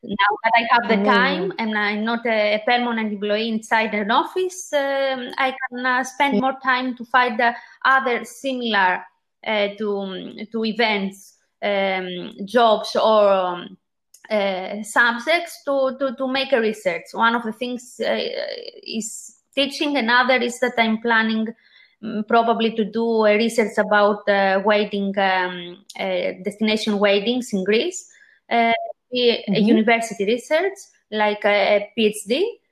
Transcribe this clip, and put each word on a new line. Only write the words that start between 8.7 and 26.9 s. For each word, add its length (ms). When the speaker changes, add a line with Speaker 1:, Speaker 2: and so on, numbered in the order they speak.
Speaker 1:
uh, 220
to, 100
um, 360
to 100
events, 720
um, 680
jobs 500
or, 340
um, 480
uh, 540
subjects 800
to, 340
to, 160
to 120
make 260
a 80
research. 420
One 220
of 80
the 80
things, 480
uh, 180
is 520
teaching, 440
another 400
is 220
that 180
I'm 240
planning, 460
mm, 260
probably 480
to 100
do 400
a 100
research 420
about, 520
uh, 340
wedding, 540
um, 680
uh, 320
destination 560